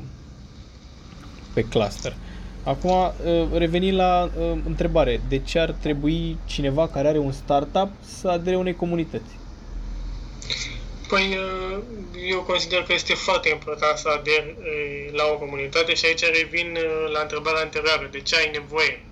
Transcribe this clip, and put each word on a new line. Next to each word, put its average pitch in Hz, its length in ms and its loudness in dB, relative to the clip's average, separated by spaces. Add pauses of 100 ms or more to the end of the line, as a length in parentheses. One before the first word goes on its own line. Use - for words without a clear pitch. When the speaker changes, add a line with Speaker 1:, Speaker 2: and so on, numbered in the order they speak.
(1500)
Speaker 1:
pe 123 100 4
cluster. 202 520 0 (480)
Acum, 139 280 0
uh, 170 640 4
revenind 175 440 4
la, 180 260 6 (160)
uh, 165 260 0
întrebare, 156 640 4
de 135 120 2
ce 165 200 0
ar 165 120 4
trebui 156 760 0
cineva 143 420 2
care 143 200 0
are 156 100 4
un 139 140 2
startup 147 580 2 (300)
să - 100 -2
adere 175 260 2
unei 185 200 0
comunități? 170 560 -2 (1800)
Speaker 2:
Păi, 196 300 2
uh, 190 460 -4 (460)
eu 185 120 0
consider 175 420 0
că 185 100 0
este 175 200 0
foarte 170 360 2
important 151 480 0
să 156 120 -2 (100)
aderi, 151 400 0
uh, 147 560 -6
la 151 80 2 (100)
o 147 40 0
comunitate 143 560 0
și 156 120 2
aici 165 180 2 (160)
revin, 160 360 -2
uh, 160 380 0
la 151 80 0
întrebarea 151 400 0
anterioară, 151 500 0
de 139 100 -8
ce 151 140 0
ai 156 180 4
nevoie 143 580 0